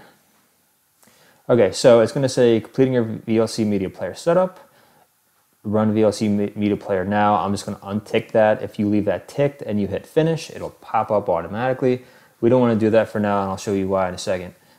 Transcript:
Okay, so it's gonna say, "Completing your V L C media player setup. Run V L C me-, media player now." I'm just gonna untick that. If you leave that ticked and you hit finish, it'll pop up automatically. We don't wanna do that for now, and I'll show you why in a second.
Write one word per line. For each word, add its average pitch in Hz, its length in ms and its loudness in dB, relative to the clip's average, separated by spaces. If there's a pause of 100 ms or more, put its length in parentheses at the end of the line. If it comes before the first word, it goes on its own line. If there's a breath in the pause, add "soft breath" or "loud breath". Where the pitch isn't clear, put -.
(1500 soft breath)
Okay, 113 220 4
so 117 300 6
it's 110 100 2
gonna 139 160 -2
say, 120 320 2
"Completing 131 340 -2
your 123 100 0
V 110 340 -4
L 113 100 2
C 113 160 -4
media 98 260 -2
player 92 240 -10
setup. 180 560 -2 (920 soft breath)
Run 107 300 0
V 110 100 2
L 104 80 4
C 107 160 -4
me-, 104 300 -2
media 104 180 0
player 92 300 -4
now." 104 300 2
I'm 95 180 -2
just 98 120 -8
gonna 104 120 -10
untick 104 540 -6
that. 107 300 4
If - 160 -10
you 104 120 -2
leave 104 160 0
that 90 240 -4
ticked 143 320 -4
and 104 180 -4
you 98 80 -2
hit 92 180 -8
finish, 160 440 -2
it'll 85 220 -12 (100)
pop - 280 -4
up 101 200 0
automatically. 123 760 -2 (380 loud breath)
We 117 80 4
don't 127 100 4
wanna 120 160 4
do 107 140 2
that 107 180 4
for 110 140 -4
now, 101 220 0
and 95 60 -4
I'll 95 60 -4
show 104 160 -8
you 98 160 -2
why 95 220 -2
in 90 40 -8
a 87 40 -12
second. 92 380 -6 (240 soft breath)